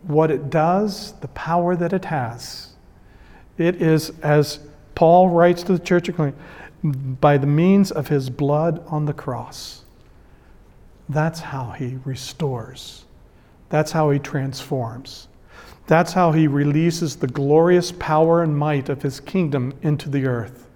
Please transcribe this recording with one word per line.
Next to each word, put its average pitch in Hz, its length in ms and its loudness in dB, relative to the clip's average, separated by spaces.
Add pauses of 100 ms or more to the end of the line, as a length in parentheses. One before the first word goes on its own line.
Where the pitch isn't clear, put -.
What 156 280 2
it 139 200 -4
does, 180 680 0
the - 80 -12
power 175 480 -2
that 170 160 -2
it 185 120 -4
has. 120 720 -8 (800)
It 175 240 0
is, 160 300 2 (100)
as 147 400 2 (340)
Paul 175 360 6
writes 175 340 4
to 196 80 0
the 175 60 2
church 175 300 0
of 175 80 -8
Corinth, 143 200 -2 (840)
"by 143 180 4
the 139 80 0
means 185 440 4
of 151 180 -4
his 135 200 0
blood 151 580 -2
on 151 200 -4
the 147 80 -4
cross." - 680 -12 (1200)
That's 156 320 -2
how 127 300 -10
he 127 340 -10
restores. - 1000 -10 (640)
That's 151 220 0
how 156 180 2
he 139 80 2
transforms. 131 1120 -8 (580)
That's 165 280 2
how 175 180 4
he 160 140 4
releases 147 720 0
the 143 100 -4
glorious 160 680 4
power 165 500 2
and 151 140 0
might 143 320 -2
of 139 140 -6
his 135 180 -4
kingdom 143 640 -2
into 151 260 -2
the 135 180 -2
earth. 120 500 -6